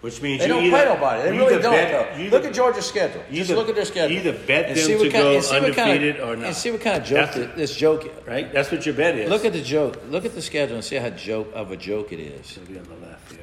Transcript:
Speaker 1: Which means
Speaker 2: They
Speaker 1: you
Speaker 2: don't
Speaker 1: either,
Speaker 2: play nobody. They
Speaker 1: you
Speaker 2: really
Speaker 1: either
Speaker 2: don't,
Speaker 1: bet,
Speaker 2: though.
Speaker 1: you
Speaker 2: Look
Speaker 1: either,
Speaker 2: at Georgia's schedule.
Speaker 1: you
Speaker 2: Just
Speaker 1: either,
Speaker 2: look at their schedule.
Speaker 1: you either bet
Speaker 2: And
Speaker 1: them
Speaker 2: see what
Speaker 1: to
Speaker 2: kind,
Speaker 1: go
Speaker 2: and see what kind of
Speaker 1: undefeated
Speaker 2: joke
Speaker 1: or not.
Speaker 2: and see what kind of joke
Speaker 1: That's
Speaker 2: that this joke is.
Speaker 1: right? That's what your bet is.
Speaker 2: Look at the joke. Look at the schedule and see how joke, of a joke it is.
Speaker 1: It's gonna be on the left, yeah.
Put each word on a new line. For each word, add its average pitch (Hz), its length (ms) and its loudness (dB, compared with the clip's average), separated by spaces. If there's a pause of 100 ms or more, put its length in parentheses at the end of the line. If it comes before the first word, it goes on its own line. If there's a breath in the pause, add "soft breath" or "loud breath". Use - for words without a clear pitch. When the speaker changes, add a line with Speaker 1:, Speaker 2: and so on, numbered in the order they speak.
Speaker 1:
Which 117 180 -10
means 135 220 -2
Speaker 2:
They 170 60 2
Speaker 1:
you 160 60 2
Speaker 2:
don't 170 100 2
Speaker 1:
either, 180 140 6
Speaker 2:
play 285 80 8 (100)
nobody. 123 260 0
They 185 140 0
Speaker 1:
you 247 60 2
Speaker 2:
really 254 120 8
Speaker 1:
either - 100 4
Speaker 2:
don't, 233 100 4
Speaker 1:
bet, 170 180 4 (240)
Speaker 2:
though. - 80 -10
Speaker 1:
you 202 80 -6
Speaker 2:
Look 262 100 8
Speaker 1:
either, 294 80 -4
Speaker 2:
at 196 60 -6
Georgia's 240 320 2
schedule. 180 420 -2
Speaker 1:
you 139 80 -6
Speaker 2:
Just 180 140 -2
Speaker 1:
either, 190 80 4
Speaker 2:
look 220 100 -2
at 214 60 0
their 202 100 0
schedule. 156 260 0
Speaker 1:
you 180 80 0
either 170 140 -2 (140)
bet 147 180 2
Speaker 2:
And 135 120 -4
Speaker 1:
them 160 80 2
Speaker 2:
see 147 100 4
what 214 80 4
Speaker 1:
to - 80 4
Speaker 2:
kind, - 120 4
Speaker 1:
go 139 120 6
Speaker 2:
and 135 80 2
see - 100 -2
what 139 80 4
kind 139 60 2
of 143 120 2
Speaker 1:
undefeated 147 380 2
Speaker 2:
joke 131 100 -6
Speaker 1:
or 113 100 -4
not. 117 100 -8
Speaker 2:
and 165 80 -6
see 240 160 -4
what 220 100 -4
kind 202 160 0
of 135 100 -4
joke 139 180 2
Speaker 1:
That's 139 120 -6
Speaker 2:
that 120 180 -6
this 151 200 -4
joke 156 300 2
is. - 220 -16
Speaker 1:
right? 123 240 -6
That's 139 200 0
what 165 140 -4
your 147 100 -2
bet 151 200 2
is. 104 140 -2
Speaker 2:
Look 214 160 0
at 208 80 2
the 160 80 -4
joke. 135 480 -2
Look 175 160 -4
at - 80 -6
the 170 80 -10
schedule 139 340 -4
and 107 80 -8
see - 120 -8
how 120 160 -4
joke, 107 420 -6
of 107 180 -8
a 92 60 -10
joke 104 340 -6
it 82 80 -12
is. 71 200 -14
Speaker 1:
It's - 180 -20
gonna 90 100 -20
be 95 120 -16
on - 60 -18 (140)
the 87 80 -18
left, - 240 -20
yeah. 82 120 -20